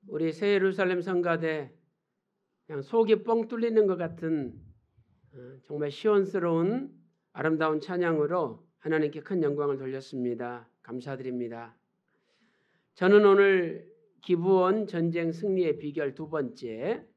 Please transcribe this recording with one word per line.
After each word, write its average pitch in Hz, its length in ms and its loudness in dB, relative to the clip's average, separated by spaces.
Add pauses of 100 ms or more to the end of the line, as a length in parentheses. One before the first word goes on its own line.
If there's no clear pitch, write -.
우리 160 240 -4
새 202 220 0
예루살렘 185 480 2
성가대 165 720 -2 (920)
그냥 143 160 -8
속이 220 400 4
뻥 226 260 0
뚫리는 226 380 2
것 190 100 2
같은, 160 640 -4 (720)
어, 127 320 -20
정말 147 260 -6
시원스러운 190 1000 2 (400)
아름다운 160 480 0
찬양으로 165 960 -2
하나님께 156 440 -2
큰 185 220 -2
영광을 143 360 -2
돌렸습니다. 123 920 -6 (140)
감사드립니다. 123 920 -8 (1200)
저는 208 320 6
오늘 196 680 4 (300)
기브온 185 680 2
전쟁 165 460 -2
승리의 175 460 -2
비결 147 360 -6
두 156 140 -12
번째 131 720 -6 (140)